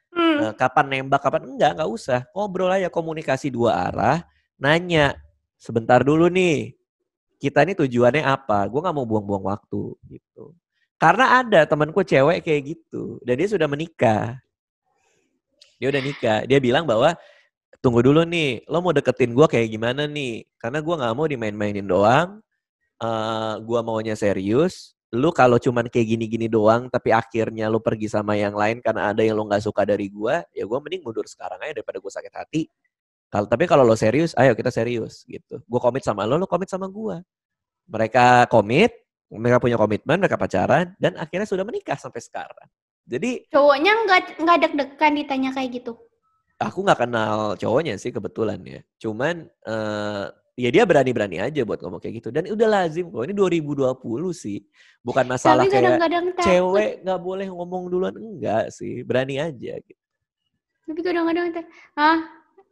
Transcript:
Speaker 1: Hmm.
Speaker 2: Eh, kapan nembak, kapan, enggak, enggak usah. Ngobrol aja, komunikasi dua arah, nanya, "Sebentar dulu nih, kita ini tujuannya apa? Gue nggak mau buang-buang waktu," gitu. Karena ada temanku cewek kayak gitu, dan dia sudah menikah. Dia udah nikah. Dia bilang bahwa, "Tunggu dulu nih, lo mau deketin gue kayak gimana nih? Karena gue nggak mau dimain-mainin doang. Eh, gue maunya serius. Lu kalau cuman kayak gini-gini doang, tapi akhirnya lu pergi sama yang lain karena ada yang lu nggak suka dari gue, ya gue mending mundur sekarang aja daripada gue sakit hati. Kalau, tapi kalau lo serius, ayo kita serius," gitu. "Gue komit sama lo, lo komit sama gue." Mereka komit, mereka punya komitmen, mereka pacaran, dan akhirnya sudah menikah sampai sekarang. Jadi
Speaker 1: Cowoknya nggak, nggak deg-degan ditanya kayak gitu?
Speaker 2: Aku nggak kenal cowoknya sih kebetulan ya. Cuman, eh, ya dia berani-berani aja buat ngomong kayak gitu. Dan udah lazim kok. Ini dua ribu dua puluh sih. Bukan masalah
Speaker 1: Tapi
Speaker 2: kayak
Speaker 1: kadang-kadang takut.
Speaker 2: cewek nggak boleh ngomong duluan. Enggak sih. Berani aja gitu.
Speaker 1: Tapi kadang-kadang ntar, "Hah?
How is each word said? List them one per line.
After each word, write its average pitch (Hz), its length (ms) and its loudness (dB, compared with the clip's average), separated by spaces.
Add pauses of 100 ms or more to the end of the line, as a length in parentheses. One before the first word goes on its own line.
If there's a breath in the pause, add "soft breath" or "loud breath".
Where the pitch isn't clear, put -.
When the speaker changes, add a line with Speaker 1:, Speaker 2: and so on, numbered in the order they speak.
(100)
Speaker 1:
Hmm. 320 400 0
Speaker 2:
Eh, 107 60 -10
kapan 139 320 2
nembak, 135 340 -2
kapan, 156 240 -2
enggak, 196 320 0
enggak 165 140 -2
usah. 131 280 -2 (120)
Ngobrol 190 400 -2
aja, 190 180 0
komunikasi 156 600 -4
dua 113 340 2
arah, 113 380 0 (340)
nanya, 156 560 2 (460)
"Sebentar 117 420 2
dulu 156 300 4
nih, 160 420 0 (640)
kita 139 240 2
ini 190 160 0
tujuannya 123 460 4
apa? 107 420 0
Gue 117 160 -4
nggak 175 140 -4
mau 135 100 -4
buang-buang 101 380 -2
waktu," 101 500 -8 (160)
gitu. - 460 -20 (420)
Karena 240 460 4
ada 170 240 4
temanku 156 340 0
cewek 165 400 2
kayak 147 320 -2
gitu, - 480 -12
dan 123 140 0
dia 170 160 0
sudah 160 180 0
menikah. 127 720 -2 (1400)
Dia 123 160 -4
udah 139 100 -2
nikah. 123 360 -2 (100)
Dia 135 120 6
bilang 131 280 2
bahwa, 131 280 4 (640 soft breath)
"Tunggu 120 240 4
dulu 147 240 6
nih, 156 400 -2
lo 170 160 -2
mau 175 80 2
deketin 127 400 2
gue 139 160 6
kayak 117 240 2
gimana 120 320 -2
nih? 143 400 -8 (160)
Karena 139 240 -6
gue 165 80 -2
nggak 120 240 -2
mau 151 80 0
dimain-mainin 104 640 -4
doang. 131 540 2 (580)
Eh, 110 540 -4 (100)
gue 117 160 -2
maunya 113 320 -4
serius. 104 800 -2 (180)
Lu 139 220 0
kalau 123 240 6
cuman 120 320 0
kayak 120 260 2
gini-gini 113 380 -4
doang, 113 400 2
tapi 123 180 -2
akhirnya 110 600 0
lu 110 80 0
pergi 107 320 -4
sama 104 240 -2
yang 104 160 0
lain 104 320 0
karena 104 260 0
ada 110 140 2
yang 110 160 0
lu 107 80 -6
nggak 104 160 0
suka 104 240 0
dari 101 240 -2
gue, 123 400 -4
ya 101 160 -8
gue 117 160 -4
mending 175 180 -10
mundur 110 240 -8
sekarang - 380 -14
aja 139 160 -10
daripada 98 180 -12
gue 95 140 -14
sakit 82 240 -14
hati. 147 260 -6 (720)
Kalau, 101 160 -2
tapi 120 160 2
kalau 160 180 6
lo 113 140 6
serius, 131 400 0
ayo 127 160 6
kita 113 160 -2
serius," 120 560 -6
gitu. - 400 -16
"Gue 120 160 -4
komit 123 240 0
sama 104 240 -2
lo, 131 80 0
lo 180 80 0
komit 180 240 -4
sama 190 240 -8
gue." 196 320 -10 (640)
Mereka 123 640 4
komit, 123 400 4 (400)
mereka 120 260 2
punya 117 220 0
komitmen, 107 400 0
mereka 139 160 0
pacaran, 104 640 0
dan 175 160 -2
akhirnya 175 320 -8
sudah 190 160 -4
menikah 277 320 -8
sampai 117 260 -14
sekarang. - 460 -16 (420)
Jadi 220 400 -6
Speaker 1:
Cowoknya 294 420 4 (140)
nggak, 370 160 4 (160)
nggak 339 240 4
deg-degan 302 560 0
ditanya 269 320 -4
kayak 254 320 -8
gitu? 233 160 -14 (640)
Speaker 2:
Aku 175 240 -4
nggak 123 220 2
kenal 107 500 -2
cowoknya 110 400 -2
sih 123 160 -10
kebetulan 101 480 -6
ya. - 160 -18 (240)
Cuman, 139 460 -6
eh, 104 760 -6 (360)
ya 123 80 0
dia 170 160 6
berani-berani 120 560 2
aja 135 240 -2
buat 98 160 -6
ngomong 87 180 -10
kayak 104 220 -12
gitu. - 80 -10
Dan 151 240 -4
udah 220 160 2
lazim 180 400 0
kok. 190 160 -6
Ini 180 80 -8
dua 202 160 2
ribu 156 240 -2
dua 131 240 0
puluh 135 400 -6
sih. 101 240 -10 (400 soft breath)
Bukan 123 240 0
masalah 127 400 2
Speaker 1:
Tapi - 80 2
Speaker 2:
kayak - 240 4
Speaker 1:
kadang-kadang 339 300 0 (100)
takut. 349 80 -2
Speaker 2:
cewek 185 460 2 (100)
nggak 180 240 -4
boleh 190 240 -6
ngomong 180 400 -8
duluan. 185 260 -4
Enggak 113 540 -4
sih. 110 320 -12
Berani 131 400 -2
aja 127 400 -8
gitu. - 240 -20 (800)
Speaker 1:
Tapi 320 160 -10
kadang-kadang 339 500 -2
ntar, 330 140 -8 (320 soft breath)
"Hah? 311 220 4 (540)